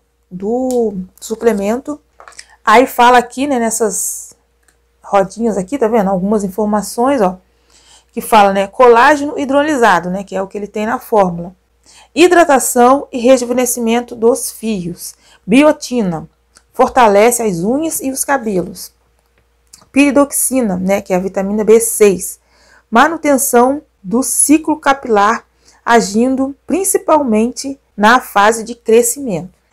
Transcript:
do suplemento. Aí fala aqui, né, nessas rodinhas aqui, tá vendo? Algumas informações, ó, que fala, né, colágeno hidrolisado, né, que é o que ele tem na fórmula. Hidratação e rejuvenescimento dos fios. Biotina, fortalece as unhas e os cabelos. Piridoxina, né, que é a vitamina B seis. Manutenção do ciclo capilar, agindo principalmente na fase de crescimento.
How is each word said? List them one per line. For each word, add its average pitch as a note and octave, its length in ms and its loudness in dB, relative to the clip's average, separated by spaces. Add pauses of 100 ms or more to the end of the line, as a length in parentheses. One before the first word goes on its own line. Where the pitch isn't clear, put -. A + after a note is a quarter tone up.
(300)
do A#3 640 -2 (260)
suplemento. A3+ 800 -4 (640)
Aí A#3+ 240 4
fala B3 300 2
aqui, B3 300 -2
né, C4+ 120 -2
nessas A3+ 760 -6 (680)
rodinhas G3+ 540 -2
aqui, G3+ 220 -6
tá A3+ 100 0
vendo? G#3 220 0
Algumas G3 340 -2
informações, G#3+ 800 -2
ó, F#3 160 -2 (720)
que A#3 80 -8
fala, G3+ 320 4
né, G3 140 -2
colágeno C4 720 4
hidrolisado, B3 720 0
né, F#3+ 120 -6
que F#3+ 140 -10
é F#3+ 60 -4
o G3 40 -8
que G3+ 120 -14
ele G3+ 80 -10
tem G#3+ 180 -8
na A3+ 140 -4
fórmula. F#3 580 -2 (580)
Hidratação C#4+ 960 2
e C4+ 80 -8
rejuvenescimento A#3+ 960 0
dos A#3 380 -2
fios. F3+ 600 -8 (320)
Biotina, G3+ 800 0 (460)
fortalece A#3 680 2
as F#3 180 -2
unhas C#4+ 400 -4
e C4+ 100 -6
os C4 120 -8
cabelos. G#3 680 -6 (1000)
Piridoxina, C4 840 0
né, F#3+ 240 -2
que F#3+ 140 -6
é - 20 0
a F3+ 40 0
vitamina G3 440 -4
B A3 160 6
seis. G#3 580 0 (520)
Manutenção C#4 920 2 (220)
do G#3 200 -2
ciclo D#4 540 0
capilar, A#3 680 0 (400)
agindo A#3+ 720 0 (120)
principalmente C4+ 1120 -2 (160)
na A3 240 4
fase A3 420 0
de A3+ 120 -12
crescimento. A3+ 800 -2 (160)